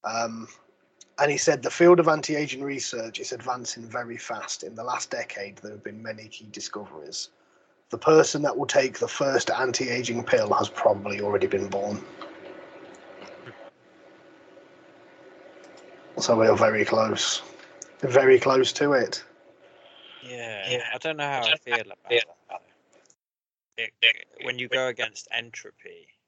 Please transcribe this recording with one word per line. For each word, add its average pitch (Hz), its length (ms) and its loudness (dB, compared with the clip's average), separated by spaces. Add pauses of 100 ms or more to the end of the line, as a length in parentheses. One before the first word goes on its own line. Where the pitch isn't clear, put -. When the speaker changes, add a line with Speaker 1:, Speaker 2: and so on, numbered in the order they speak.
Speaker 1:
Um, 113 420 -6 (720)
and 147 100 4
he 139 80 0
said 139 240 2
the 123 80 -2
field 175 300 8
of 156 80 4
anti-aging 147 540 -2
research 123 560 -6
is 131 140 -8
advancing 123 520 -8
very 117 340 -8
fast. - 440 -10
In 110 120 -12
the 113 100 -10
last - 260 -6
decade, 104 480 -8
there 104 120 -14
have 104 140 -16
been 107 180 -12
many 110 260 -12
key 107 240 -20
discoveries. 95 800 -12 (600)
The 117 80 -6
person 156 440 6
that - 140 0
will - 100 -2
take 131 320 2
the 120 100 -2
first 135 420 0
anti-aging 123 760 -2
pill 107 300 4
has 101 160 0
probably 101 500 0
already 101 260 0
been 92 220 -2
born. 101 340 -4 (4000)
So - 200 2
we 113 80 6
are 107 100 8
very 107 280 2
close. - 580 0 (580)
Very 131 380 6
close 131 360 4
to 143 180 2
it. 123 320 0 (1000)
Speaker 2:
Yeah, 117 480 -10
Speaker 3:
Yeah. 120 240 -4
Speaker 2:
I 127 40 -8
don't 160 180 -4
know 147 120 -2
how 135 120 -2 (120)
I 156 40 2
feel 120 240 -4
about 98 280 -14
that, 117 160 4 (240)
though. - 80 -12 (1200)
It, 113 120 -6 (120)
it, 113 240 2 (180)
when 123 140 -4
you 123 100 -6
go 131 200 0
against 113 440 -6
entropy 110 720 -12 (220)